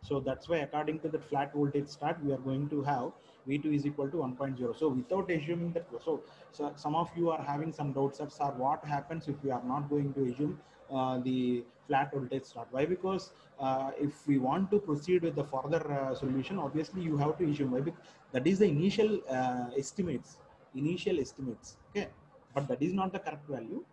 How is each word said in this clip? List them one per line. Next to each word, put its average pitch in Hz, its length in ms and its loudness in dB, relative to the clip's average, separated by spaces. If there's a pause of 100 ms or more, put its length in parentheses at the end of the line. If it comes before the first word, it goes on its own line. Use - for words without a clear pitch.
So 143 160 0
that's 131 300 -4
why 165 100 2 (100)
according 151 320 -2
to 165 80 -4
the 156 120 -2
flat 143 340 -2
voltage 143 320 2
start, 165 380 -4
we 139 80 2
are 131 160 -2
going 139 220 0
to 147 120 0
have 139 300 0 (340)
V 139 120 0
two 147 120 -2
is 143 160 2
equal 143 220 0
to 151 80 -4
one 131 180 -2
point 135 240 -4
zero. 123 140 -2
So 156 160 2
without 170 420 0
assuming 170 440 0
that, 170 120 -4 (180)
so, 156 180 0 (280)
so 147 240 -4
some 151 220 -2
of 170 200 2
you 170 140 2
are 147 120 -2 (100)
having 151 200 -2
some 143 200 -4
doubts, 139 260 0
sir, 143 380 -4
what 139 280 0
happens 147 440 -4
if 143 160 -2
we 135 80 2
are 131 120 -2
not 143 240 -2
going 143 260 0
to 139 100 2
assume, 139 340 -2 (320)
uh, 131 280 0
the 123 440 0 (240)
flat 143 260 2
voltage 135 320 -4
start? 117 280 -10
Why? 135 120 2
Because, 185 460 -2 (300)
uh, 135 300 0 (100)
if 143 260 -2
we 143 120 6
want 156 320 2
to 202 80 6
proceed 170 440 2
with 160 140 0
the 143 80 0
further, 143 360 0 (120)
uh, 135 220 0
solution, 135 440 0
obviously 156 440 -2
you 156 140 2
have 147 220 4
to 175 100 4
assume. 143 220 2
Why? 127 100 2
Bec-, 151 140 -2 (380)
that 127 140 2
is 190 120 6
the 214 60 8
initial, 196 640 4
uh, 127 380 0 (120)
estimates, 147 600 -4 (360)
initial 147 460 0
estimates. 127 560 -6 (140)
Okay, 202 180 -2 (460)
but 143 140 0
that 139 140 0
is 175 100 2
not 190 200 0
the 175 60 -4
correct 147 300 -8
value 143 440 -8